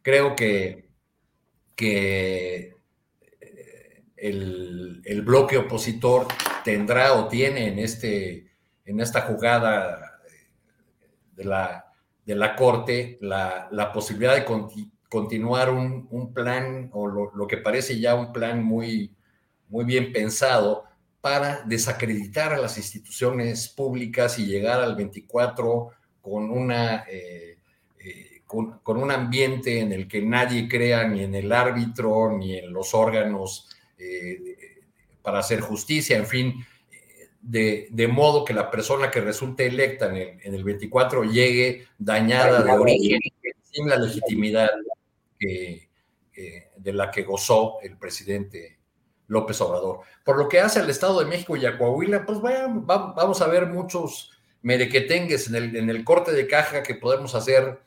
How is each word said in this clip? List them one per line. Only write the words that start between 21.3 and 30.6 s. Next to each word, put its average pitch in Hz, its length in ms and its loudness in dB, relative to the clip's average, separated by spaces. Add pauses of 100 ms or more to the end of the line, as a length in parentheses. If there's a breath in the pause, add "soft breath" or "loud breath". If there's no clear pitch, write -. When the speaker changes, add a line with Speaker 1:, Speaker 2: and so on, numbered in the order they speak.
Speaker 1:
desacreditar 113 920 -2
a 143 40 -2
las 117 200 -4
instituciones 117 920 -4
públicas 120 680 -2
y 104 60 0
llegar 107 360 0
al 113 140 -2
veinticuatro 117 960 -2 (300 loud breath)
con 107 300 -6
una... 120 580 -2
Eh, 87 500 -16 (400)
eh, - 460 -20
con, 110 340 -8
con 113 180 -2
un 139 140 0
ambiente 131 680 0
en 107 140 -2
el 95 140 -6
que 104 140 -4
nadie 120 460 0